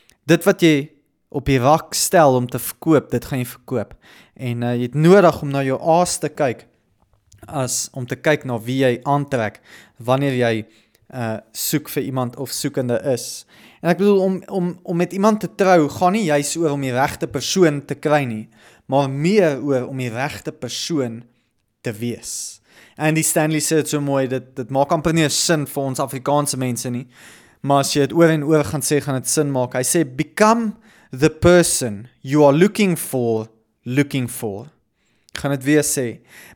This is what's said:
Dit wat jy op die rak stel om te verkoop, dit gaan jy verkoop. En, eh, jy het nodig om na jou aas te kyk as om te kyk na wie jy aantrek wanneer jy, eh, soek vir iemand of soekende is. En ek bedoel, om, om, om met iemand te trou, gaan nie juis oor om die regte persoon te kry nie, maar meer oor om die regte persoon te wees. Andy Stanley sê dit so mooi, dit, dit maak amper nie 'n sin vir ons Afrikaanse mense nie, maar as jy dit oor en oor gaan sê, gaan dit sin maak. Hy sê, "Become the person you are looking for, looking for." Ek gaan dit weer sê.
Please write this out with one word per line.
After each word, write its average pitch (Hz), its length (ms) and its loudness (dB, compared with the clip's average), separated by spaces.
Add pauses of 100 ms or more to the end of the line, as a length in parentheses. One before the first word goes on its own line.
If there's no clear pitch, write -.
(280)
Dit 160 160 4
wat 196 160 2
jy 151 300 4 (420)
op 135 160 -4
die 135 140 4
rak 151 340 2
stel 147 400 4
om 123 140 -2
te 123 100 -6
verkoop, - 540 0
dit 117 100 -4
gaan 135 160 -6
jy 123 80 -6
verkoop. - 480 -8 (400)
En, 120 300 -6
eh, 120 100 -2
jy 123 140 -4
het 139 180 -4
nodig 180 320 6
om 139 160 -6
na 139 80 -2
jou 131 160 -2
aas 175 400 0
te 151 80 -4
kyk 131 380 -4 (840)
as 131 480 -6
om 123 100 -8
te 139 120 -8
kyk 151 300 0
na 120 120 -4
wie 127 220 -4
jy 127 100 4 (160)
aantrek 135 520 -2 (380)
wanneer 131 380 -2
jy, 113 300 0 (440)
eh, 113 280 -6 (140)
soek - 360 -6
vir 143 140 -6
iemand 127 340 -6
of 135 160 -10
soekende 127 480 -4 (120)
is. - 340 -8 (360)
En 165 80 0
ek 175 80 0
bedoel, 202 220 4
om, 190 280 -2
om, 180 340 -4
om 170 140 -6
met 180 160 -2
iemand 208 280 2
te 175 80 -6
trou, 180 400 4
gaan 180 240 0
nie 208 160 -2
juis 147 280 0
oor 156 200 -2
om 139 80 -6
die 127 80 -4
regte 135 340 -2
persoon 143 600 0
te 139 100 -8
kry 147 320 0
nie, 110 200 -8 (380)
maar 135 240 0
meer 156 520 2
oor 131 260 0
om 135 100 -10
die 123 140 -4
regte 143 400 -8
persoon 123 720 -6 (600)
te 123 100 -6
wees. - 680 -10 (400)
Andy 156 240 0
Stanley 156 400 0
sê 160 160 2
dit 147 80 -4
so 147 120 -2
mooi, 139 280 0
dit, 127 160 -6 (120)
dit 123 140 -10
maak 135 220 0
amper 160 240 0
nie 160 80 4
'n 139 60 0
sin 156 360 0
vir - 160 -6
ons 135 180 -4
Afrikaanse 143 580 -2
mense 127 320 -4
nie, 120 160 -8 (560)
maar 139 180 2
as 135 140 -2
jy 143 120 4
dit 131 60 -6
oor 170 160 6
en 156 160 0
oor 151 200 2
gaan 143 180 -6
sê, 147 180 0
gaan 135 200 -4
dit - 80 -8
sin 147 220 0
maak. 127 220 -2
Hy 127 100 -2
sê, 165 220 0
"Become 208 720 0 (340)
the 139 200 2
person 147 800 2 (120)
you 143 240 4
are 139 80 8
looking 196 440 4
for, 113 520 -2 (360)
looking 131 440 -2
for." 110 400 -10 (680)
Ek - 100 -10
gaan 143 100 -2
dit 127 100 -8
weer 147 180 4
sê. 127 380 -4 (360)